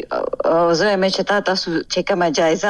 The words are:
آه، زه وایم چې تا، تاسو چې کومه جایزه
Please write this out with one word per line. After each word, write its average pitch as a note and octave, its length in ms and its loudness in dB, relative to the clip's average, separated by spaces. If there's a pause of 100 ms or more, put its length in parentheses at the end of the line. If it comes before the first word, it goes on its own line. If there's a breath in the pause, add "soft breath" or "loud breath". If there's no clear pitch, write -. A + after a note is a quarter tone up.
(120)
آه، - 600 0
زه E3 120 2
وایم F#3+ 240 2
چې F#3+ 120 -4 (120)
تا، G#3 60 2 (120)
تاسو F3+ 300 -2
چې - 180 -6 (140)
کومه E3+ 160 2
جایزه E3 400 0